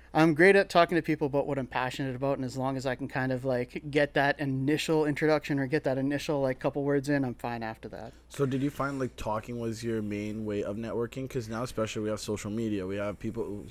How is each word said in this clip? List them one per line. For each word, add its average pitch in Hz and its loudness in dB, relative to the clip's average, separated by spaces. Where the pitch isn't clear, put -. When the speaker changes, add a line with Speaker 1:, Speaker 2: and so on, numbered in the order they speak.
Speaker 1:
I'm 160 6
great 185 8
at 196 4
talking 170 6
to 160 4
people 151 0
about 135 0
what 139 -2
I'm 123 -4
passionate 127 -2
about, 139 0
and 131 -4
as 123 -6
long 135 -2
as 135 -4
I 127 0
can 127 -8
kind 131 -2
of, 127 -2
like, 131 -2
get 147 2
that 143 2
initial 147 2
introduction 151 2
or 135 0
get 147 0
that 135 0
initial, 139 0
like, 131 0
couple 143 -2
words 143 2
in, 143 2
I'm 123 -2
fine 120 -6
after 110 -8
that. 107 -14
Speaker 2:
So 143 -2
did 131 -2
you 143 0
find, 139 -4
like, 127 -4
talking 113 -4
was 113 -4
your 113 -2
main 104 -4
way 104 -2
of 101 -4
networking? 117 -4
'Cause 113 -6
now 113 -4
especially 110 -4
we 107 0
have 107 -2
social 107 -4
media. 104 -2
We 98 -4
have 101 -4
people 104 -6